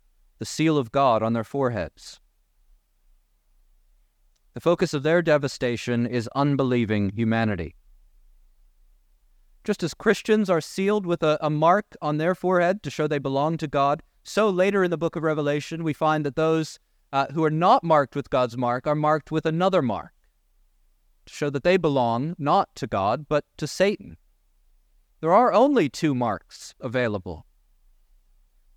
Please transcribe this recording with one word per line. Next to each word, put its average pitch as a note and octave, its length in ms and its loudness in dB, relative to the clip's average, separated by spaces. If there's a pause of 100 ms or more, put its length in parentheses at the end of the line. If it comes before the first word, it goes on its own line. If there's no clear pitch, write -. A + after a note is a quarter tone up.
(400)
the A2+ 60 -8
seal D#3 300 0
of B2+ 140 -2
God B2+ 320 2
on A2+ 120 0
their A2+ 100 -2
foreheads. A#2+ 760 -6 (2250)
The A2+ 60 -12
focus E3+ 320 0
of C#3 120 -4
their E3+ 180 4
devastation B2+ 840 0
is A#2 300 -2
unbelieving B2 760 0
humanity. A2 640 -2 (1900)
Just - 180 -2
as D#3+ 120 -4
Christians G#3+ 560 0
are E3 100 2
sealed G3 460 -2
with E3+ 160 -2
a, D3+ 180 2
a D#3 80 -4
mark E3 540 2
on D3+ 160 -2
their E3+ 160 0
forehead F3+ 480 0
to C#3 80 -8
show D#3 160 -2
they D3 120 -2
belong C#3 380 -2
to D#3 100 -6
God, C#3+ 360 0 (200)
so G#3 280 0
later F#3+ 340 2
in F3 60 0
the E3 80 -2
book D#3+ 180 -4
of D#3 60 -4
Revelation, D3+ 600 -2
we D#3 120 -2
find D#3 320 0
that C3+ 100 -6
those, D#3+ 420 0 (360)
uh, C#3 180 0
who D#3+ 120 -2
are D3+ 60 2
not F3+ 320 4
marked D#3 320 2
with C#3+ 140 -6
God's B2 300 0
mark B2 280 -2
are D3+ 80 0
marked D3+ 380 0
with D#3 140 -2
another F3 340 2
mark G#2 320 -4 (1120)
to - 80 -20
show D3 160 -4
that C#3 160 -4
they F3+ 140 4
belong C#3 580 0
not E3 380 0
to - 120 -8
God, A2 400 -2
but D3 200 0 (100)
to D3+ 100 -8
Satan. - 520 -2 (1040)
There D#3+ 100 2
are A3+ 180 6
only A3+ 380 4
two D3+ 260 -2
marks A#2 640 -6
available. G#2+ 680 -4 (1300)